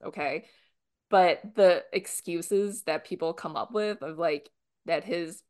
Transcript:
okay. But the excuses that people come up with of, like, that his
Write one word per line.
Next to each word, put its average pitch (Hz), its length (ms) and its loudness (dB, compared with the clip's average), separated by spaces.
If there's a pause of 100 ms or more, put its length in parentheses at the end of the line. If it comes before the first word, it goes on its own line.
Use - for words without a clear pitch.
okay. 147 420 -6 (640)
But 180 320 6 (140)
the 185 380 6
excuses 196 920 -2
that 156 220 -2
people 165 280 -4
come 165 220 -8
up 226 180 -6
with 208 300 -4
of, 156 140 -10
like, 156 320 -2 (360)
that 160 180 0
his 170 460 -6